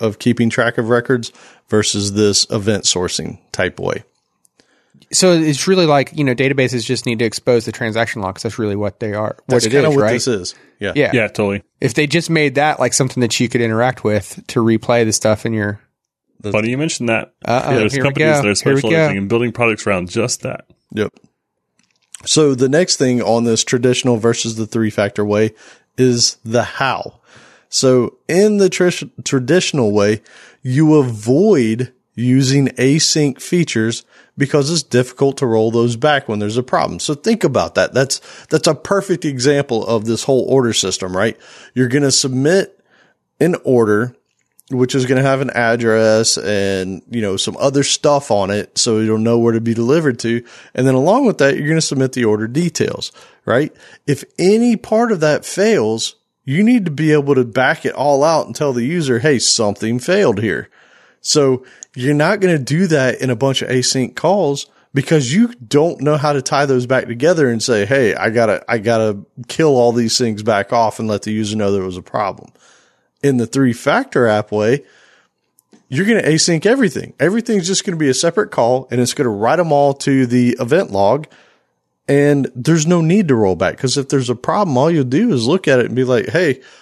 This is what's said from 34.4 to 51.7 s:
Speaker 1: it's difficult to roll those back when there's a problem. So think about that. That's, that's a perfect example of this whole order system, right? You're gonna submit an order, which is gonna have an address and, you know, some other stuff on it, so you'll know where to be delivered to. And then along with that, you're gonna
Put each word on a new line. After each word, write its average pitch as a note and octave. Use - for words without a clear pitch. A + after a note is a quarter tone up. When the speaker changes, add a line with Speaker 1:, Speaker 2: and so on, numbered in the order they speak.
Speaker 1:
it's E3+
difficult -
to C#3
roll A2+
those A#2
back C#3+
when G#2+
there's G#2
a B2+
problem. -
So D3+
think A3+
about A2
that. F#2
That's, C3+
that's D#3
a D#3
perfect F#3+
example C3+
of A2
this A2+
whole C3
order B2
system, F#2
right? G#2+
You're B2+
gonna C3+
submit C#3
an E3
order, A#2
which B2+
is C3
gonna C3
have C3+
an C3
address A2+
and, F#2+
you A#2
know, G2
some G2
other C#3
stuff C#3+
on G2+
it, G#2
so A2
you'll A2
know A#2
where A#2
to A2+
be A2+
delivered B2+
to. A#2
And B2+
then C3+
along F#3+
with G3
that, C#3
you're D3
gonna D#3+